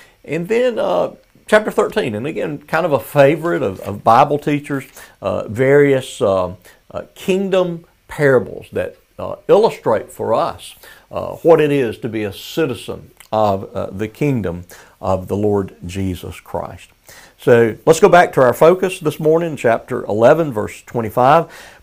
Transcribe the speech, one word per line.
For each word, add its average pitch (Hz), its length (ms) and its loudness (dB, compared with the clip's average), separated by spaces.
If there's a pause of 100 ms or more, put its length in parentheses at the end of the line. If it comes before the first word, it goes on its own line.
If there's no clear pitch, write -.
(240)
And 170 260 -8
then, 233 280 -2
uh, - 380 -2 (320)
chapter 214 240 0
thirteen, 170 420 -2
and 113 140 -6
again, 165 320 -8
kind 165 260 -4
of 160 60 -2
a 131 80 2
favorite 151 640 2
of, 98 160 -6
of 101 240 -10
Bible 143 340 4
teachers, 143 460 -4 (360)
uh, 98 280 -6
various, 135 720 2
uh, 95 340 0 (360)
uh, - 120 -12 (120)
kingdom 185 680 -2 (220)
parables 131 640 0
that, 92 260 -6 (200)
uh, 92 200 -10 (100)
illustrate 147 640 0
for 107 240 -4
us, 131 400 -6 (340)
uh, 92 280 -8
what 160 220 6
it 151 120 2
is 120 280 -2
to 123 100 -8
be 107 140 -6
a 98 100 -6
citizen 120 760 -8 (220)
of, 104 440 0
uh, 95 140 -8
the 101 200 -8
kingdom 101 560 -4 (360)
of 95 260 -2
the 95 100 -4
Lord 101 380 -2 (100)
Jesus 92 540 -8
Christ. - 500 -12 (500)
So 117 460 4
let's 156 140 4
go 196 100 6
back 175 240 6
to 139 80 2
our 120 120 4
focus 185 460 2
this 151 200 -6
morning, 160 360 0
chapter 120 480 -2
eleven, 135 500 2
verse 104 300 -8
twenty-five. 127 1000 0